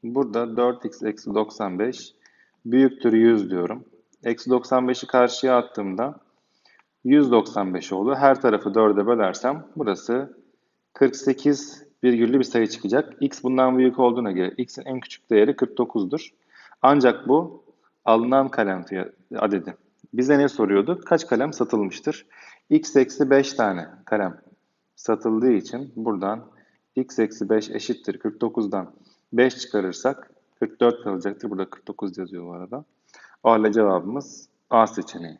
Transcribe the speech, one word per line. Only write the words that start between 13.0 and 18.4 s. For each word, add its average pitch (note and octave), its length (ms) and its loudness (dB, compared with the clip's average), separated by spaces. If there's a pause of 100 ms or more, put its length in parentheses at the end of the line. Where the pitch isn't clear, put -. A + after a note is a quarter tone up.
X C#3 220 -4
bundan B2+ 360 2
büyük B2+ 200 2
olduğuna A#2+ 340 2
göre F#2 240 -2
x'in C3 260 -10
en C3 180 -10
küçük - 300 -14
değeri G#2+ 260 4
kırk - 220 -4
dokuzdur. A2+ 500 -4 (540)
Ancak B2+ 460 4
bu D#3+ 360 -2 (400)
alınan B2 440 2